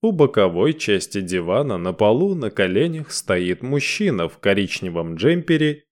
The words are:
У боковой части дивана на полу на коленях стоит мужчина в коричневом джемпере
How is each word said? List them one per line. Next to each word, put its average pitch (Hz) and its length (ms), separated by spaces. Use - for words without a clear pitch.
У 220 100
боковой 131 600
части 101 460
дивана 92 580
на 90 140
полу 131 440
на 117 160
коленях 120 580
стоит 90 520
мужчина 135 680
в - 100
коричневом 87 800
джемпере 151 760